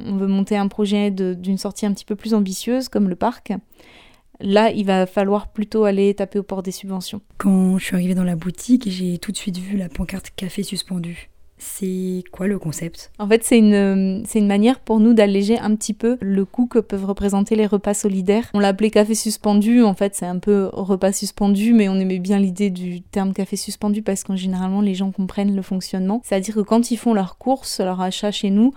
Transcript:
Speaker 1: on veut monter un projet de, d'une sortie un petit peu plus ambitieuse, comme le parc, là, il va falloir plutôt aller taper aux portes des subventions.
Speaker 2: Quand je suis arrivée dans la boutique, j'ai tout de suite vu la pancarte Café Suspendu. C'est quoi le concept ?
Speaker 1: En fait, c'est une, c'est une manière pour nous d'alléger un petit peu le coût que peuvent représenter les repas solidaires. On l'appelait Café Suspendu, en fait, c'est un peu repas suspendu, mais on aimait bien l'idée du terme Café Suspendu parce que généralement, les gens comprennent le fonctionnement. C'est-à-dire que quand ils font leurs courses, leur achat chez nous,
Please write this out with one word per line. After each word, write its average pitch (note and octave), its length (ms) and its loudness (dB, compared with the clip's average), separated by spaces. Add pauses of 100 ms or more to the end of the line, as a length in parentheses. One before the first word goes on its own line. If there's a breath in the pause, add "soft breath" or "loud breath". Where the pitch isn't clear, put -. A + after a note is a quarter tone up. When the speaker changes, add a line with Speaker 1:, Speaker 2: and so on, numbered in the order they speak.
Speaker 1:
on G3 120 -2
veut G3 80 -2
monter G3 320 2
un G3 100 0
projet G#3 420 0
de, F#3+ 220 -2
d'une F#3 240 -2
sortie G3+ 300 -6
un G3+ 60 0
petit - 120 -6
peu G#3+ 100 -6
plus A3 200 -2
ambitieuse, A3 560 -2
comme G3+ 180 2
le F3+ 80 -2
parc, - 380 -4 (840 soft breath)
là, G#3 320 4
il G#3 140 -2
va F#3 220 2
falloir G3+ 420 0
plutôt G#3+ 360 -2
aller G3+ 280 4
taper G3+ 260 -4
aux G3 60 -2
portes F#3+ 220 -8
des F#3 60 -4
subventions. F#3+ 500 -10 (160)
Speaker 2:
Quand F#3 400 4
je - 80 -4
suis F#3+ 100 -2
arrivée F3+ 180 0
dans F#3 80 0
la F3 140 0
boutique, G3+ 520 0
j'ai F3+ 280 -2
tout F#3+ 160 -8
de - 60 -10
suite F3+ 180 -6
vu G3 220 -6
la F3+ 100 -6
pancarte - 480 -8
Café G3 260 -6
Suspendu. E3+ 680 -8 (280)
C'est F#3 640 -6 (100)
quoi F3+ 140 -6
le G3+ 120 -2
concept ? - 600 -10
Speaker 1:
En G#3 80 -6
fait, A3+ 160 4
c'est - 140 4
une, G3 720 4
c'est A3 140 -2
une G3+ 60 2
manière G#3 320 2
pour A3 220 0
nous A#3 140 6
d'alléger G3+ 440 4
un G#3+ 160 0
petit G#3 200 -4
peu A#3+ 260 -2
le G3 240 0
coût B3 220 -2
que A#3+ 120 0
peuvent G3+ 280 -2
représenter G3+ 500 0
les G#3+ 80 4
repas G3+ 300 0
solidaires. G3+ 580 0
On G#3 60 0
l'appelait G3+ 320 2
Café G#3+ 240 4
Suspendu, G#3+ 680 2
en G3+ 120 4
fait, G3+ 200 -2
c'est F3 120 -6
un F3+ 120 -4
peu G3 320 2
repas F#3+ 420 0
suspendu, G3+ 600 0
mais G#3 160 6
on F#3+ 60 0
aimait F#3 240 0
bien G3 200 0
l'idée G3 300 0
du F3+ 320 -6
terme F#3+ 320 -2
Café G3 240 -4
Suspendu G#3 460 -4
parce F#3+ 200 -2
que F#3+ 140 -4
généralement, F#3 460 -2
les G3 120 0
gens F#3+ 180 -2
comprennent G3 440 -2
le F#3+ 60 -2
fonctionnement. F#3+ 640 -4
C'est-à-dire G3+ 320 -2
que G#3+ 40 4
quand A3+ 300 2
ils A3+ 80 -2
font A#3 160 0
leurs F#3 240 -2
courses, - 420 -4
leur F#3 220 -2
achat F#3+ 300 -2
chez G3 180 -2
nous, A3+ 260 4